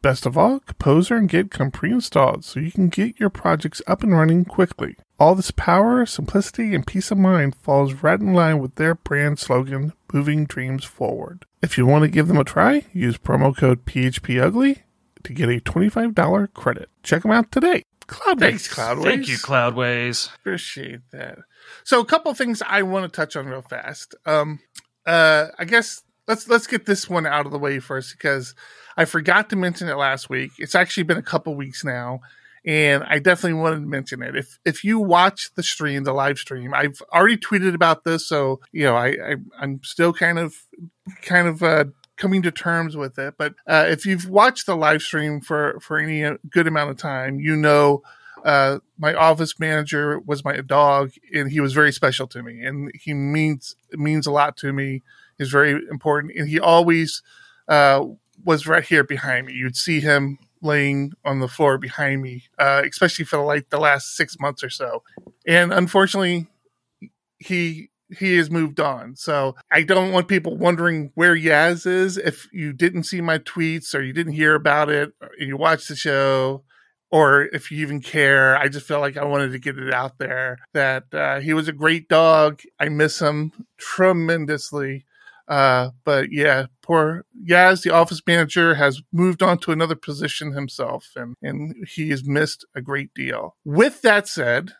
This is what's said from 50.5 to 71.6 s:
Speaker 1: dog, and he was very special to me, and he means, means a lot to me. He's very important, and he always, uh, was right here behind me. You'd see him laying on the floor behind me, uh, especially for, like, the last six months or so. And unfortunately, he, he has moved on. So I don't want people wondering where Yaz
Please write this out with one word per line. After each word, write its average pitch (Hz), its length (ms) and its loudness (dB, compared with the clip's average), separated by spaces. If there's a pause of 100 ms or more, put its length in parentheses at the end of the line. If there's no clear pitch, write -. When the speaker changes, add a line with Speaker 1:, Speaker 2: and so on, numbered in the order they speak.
Speaker 1:
dog, 139 520 2 (240)
and 139 160 -2
he 151 80 -2
was 139 140 0
very 147 200 6
special 131 360 -2
to 120 140 -16
me, 120 220 -18
and 143 300 -10
he - 180 -12
means, 147 640 -2 (180)
means 151 340 -2
a 147 40 -4
lot 143 280 0
to 139 140 -6
me. 135 300 -8 (340)
He's 135 140 -8
very 143 220 4 (180)
important, 147 460 -4
and 151 120 -6
he 156 120 -2
always, 165 600 4 (460)
uh, 143 360 4 (400)
was 156 220 0
right 160 180 2
here 156 180 2
behind 131 440 -4
me. 131 80 -18
You'd 127 220 -6
see 165 220 -2
him 143 400 0 (240)
laying 143 500 -2 (120)
on 135 160 -2
the 127 80 -4
floor 139 280 2
behind 135 460 -4
me, 127 220 -12 (140)
uh, 139 300 2
especially - 360 0
for, 151 140 -4
like, 147 320 -2
the 147 100 -2
last 143 360 2
six - 220 -6
months 139 240 -6
or 123 80 -10
so. 120 320 -8 (440)
And 170 260 4
unfortunately, 180 720 0 (920)
he, 170 500 -6 (280)
he 185 200 0
has 165 140 2
moved 160 280 -2
on. 135 380 -6
So 139 400 -4 (160)
I 160 100 2
don't 185 300 2
want 180 160 0
people 165 280 -2
wondering 170 580 0
where 170 200 4
Yaz 160 520 2